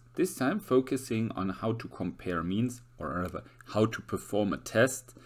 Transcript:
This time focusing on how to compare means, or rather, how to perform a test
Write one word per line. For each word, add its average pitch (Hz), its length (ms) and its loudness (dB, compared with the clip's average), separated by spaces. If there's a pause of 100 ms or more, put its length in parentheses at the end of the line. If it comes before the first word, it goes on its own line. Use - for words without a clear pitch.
(140)
This 185 220 0
time 127 240 0
focusing 127 720 2
on 95 160 -2
how 110 240 -2
to 117 160 -6
compare 87 560 -4
means, 110 380 -2 (180)
or 80 200 -4
rather, 87 220 -6 (300)
how 107 140 6
to 113 140 -2
perform 101 520 0
a 67 60 -2
test - 540 2 (140)